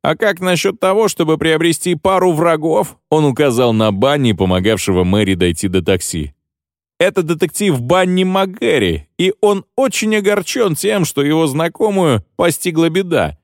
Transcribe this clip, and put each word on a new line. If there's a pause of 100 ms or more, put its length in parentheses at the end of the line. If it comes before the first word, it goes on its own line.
"А
как
насчёт
того,
чтобы
приобрести
пару
врагов?" (140)
Он
указал
на
Банни,
помогавшего
Мэри
дойти
до
такси. (680)
"Это
детектив
Банни
МакГэри, (100)
и
он (120)
очень
огорчён
тем,
что
его
знакомую (120)
постигла
беда.